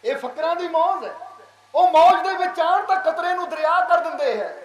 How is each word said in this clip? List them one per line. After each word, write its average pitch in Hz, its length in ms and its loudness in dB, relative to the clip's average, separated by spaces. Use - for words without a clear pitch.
ਇਹ 262 100 -2
ਫਕਰਾਂ 311 400 -4
ਦੀ 349 120 -6
ਮੌਜ 330 380 0
ਹੈ। - 80 -10
ਉਹ 359 120 4
ਮੌਜ 359 400 6
ਦੇ 381 80 -2
ਵਿੱਚ 359 240 -4
ਆਉਣ 381 260 0
ਤਾਂ 381 100 2
ਕਤਰੇ 349 380 -2
ਨੂੰ 349 160 -6
ਦਰਿਆ 320 400 0
ਕਰ 339 100 4
ਦਿੰਦੇ 294 380 -4
ਹੈ। - 280 -8